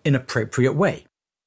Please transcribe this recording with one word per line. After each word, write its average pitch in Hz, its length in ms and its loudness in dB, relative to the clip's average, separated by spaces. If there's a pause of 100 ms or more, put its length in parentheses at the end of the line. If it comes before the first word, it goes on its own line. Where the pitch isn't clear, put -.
inappropriate 127 680 0
way. 160 300 0 (420)